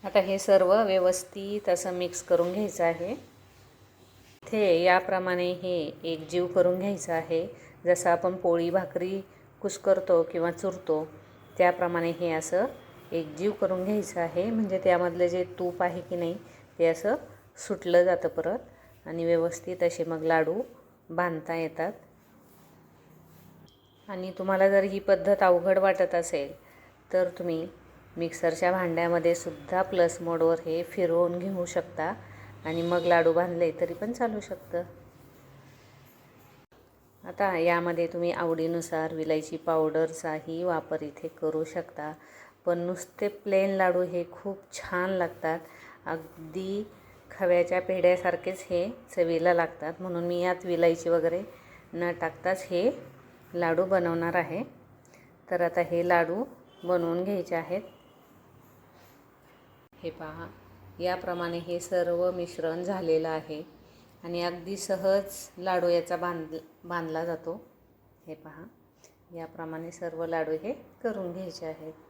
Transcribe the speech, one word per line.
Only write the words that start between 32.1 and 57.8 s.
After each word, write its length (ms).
आणि 160
मग 220
लाडू 280
बांधले 380
तरी 140
पण 180
चालू 280
शकतं. 420
आता 340
यामध्ये 480
तुम्ही 260
आवडीनुसार 840
विलायची 420
पावडरचाही 1080
वापर 380
इथे 260
करू 240
शकता, 480
पण 140
नुसते 500
प्लेन 420
लाडू 320
हे 300
खूप 300
छान 380
लागतात. 500
अगदी 800
खव्याच्या 520
पेढ्यासारखेच 880
हे 180
चवीला 440
लागतात, 460
म्हणून 240
मी 160
यात 240
विलायची 440
वगैरे 340
न 160
टाकताच 500
हे 200
लाडू 320
बनवणार 500
आहे. 260
तर 120
आता 220
हे 260
लाडू 360
बनवून 400
घ्यायचे 300
आहेत. 280